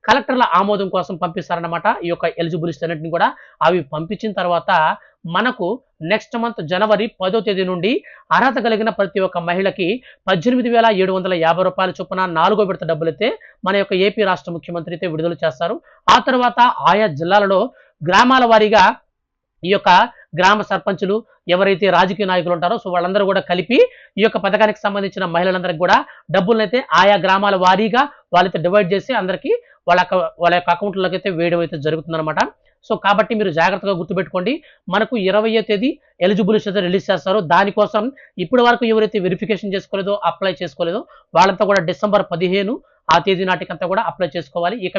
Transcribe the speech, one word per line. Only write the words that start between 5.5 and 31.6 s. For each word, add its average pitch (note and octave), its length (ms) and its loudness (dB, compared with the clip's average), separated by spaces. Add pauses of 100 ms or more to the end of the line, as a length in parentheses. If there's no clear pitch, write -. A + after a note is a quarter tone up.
నెక్స్ట్ A3 300 -4
మంత్ A#3 180 -6 (120)
జనవరి G#3 360 0 (140)
పదో F#3+ 240 -2
తేదీ F#3+ 240 -2
నుండి F#3 240 -2 (440)
అర్హత A#3+ 280 2
కలిగిన A3 340 0
ప్రతి G3 280 -2
ఒక్క F#3 200 -4
మహిళకి F#3 400 -2 (420)
పద్దెనిమిది A#3 440 0
వేల A3+ 140 4 (160)
ఏడు F#3+ 140 0
వందల F#3 180 -2 (100)
యాభై E3+ 240 2
రూపాయల F#3 300 -2
చొప్పున F#3 260 -4 (140)
నాలుగో G3 300 2
విడత F#3 220 -6
డబ్బులైతే E3 380 -2 (380)
మన G3 140 0
యొక్క G3 140 -2 (120)
ఏపీ G#3 240 0
రాష్ట్ర F3+ 260 -4
ముఖ్యమంత్రి E3+ 400 -10
అయితే F3+ 160 -8
విడుదల E3 300 -4
చేస్తారు. E3+ 320 -4 (400)
ఆ - 20 6 (100)
తర్వాత B3 340 0 (300)
ఆయా G#3 160 4 (140)
జిల్లాలలో F#3+ 400 2 (480)
గ్రామాల B3 440 4
వారీగా G#3+ 300 6 (840)
ఈ - 60 -2
యొక్క G3 160 2 (500)
గ్రామ G3+ 300 4
సర్పంచులు G3 460 -2 (380)
ఎవరైతే G3 320 2 (100)
రాజకీయ F#3+ 340 2
నాయకులు F3 260 -2
ఉంటారో, F3+ 260 -2
so F#3+ 120 -8
వాళ్ళందరూ F#3+ 360 0
కూడా F#3+ 200 0
కలిపి F#3 280 0 (400)
ఈ G3+ 60 2
యొక్క G#3+ 220 0
పథకానికి G#3+ 380 2
సంబంధించిన G3 420 -4 (100)
మహిళలందరికీ F3+ 480 -2
కూడా F#3+ 120 4 (400)
డబ్బులనైతే A3 440 0 (200)
ఆయా G3+ 240 6
గ్రామాల G3 400 2
వారీగా F#3+ 380 2 (320)
వాళ్ళైతే F3+ 320 2
డివైడ్ F#3 280 2
చేసి G3 280 -4
అందరికీ F#3+ 300 -4 (360)
వాళ్ళ F3 160 4
యొక్క, F#3+ 100 -4 (280)
వాళ్ళ E3+ 160 4
యొక్క F3 180 -2
అకౌంట్లోకి F#3+ 420 -4
అయితే F#3+ 220 -4
వేయడం E3+ 240 0